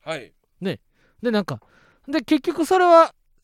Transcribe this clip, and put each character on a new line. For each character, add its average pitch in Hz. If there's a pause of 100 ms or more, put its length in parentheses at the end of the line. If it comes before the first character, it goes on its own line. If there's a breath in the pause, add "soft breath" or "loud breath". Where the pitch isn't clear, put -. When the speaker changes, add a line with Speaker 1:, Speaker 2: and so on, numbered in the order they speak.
Speaker 1:
は 160
い。 110 (280)
Speaker 2:
ね。 180 (420)
で、 240
な 214
ん -
か、 120 (480 soft breath)
で、 285
結 285
局 330
そ 370
れ 359
は、 330 (300)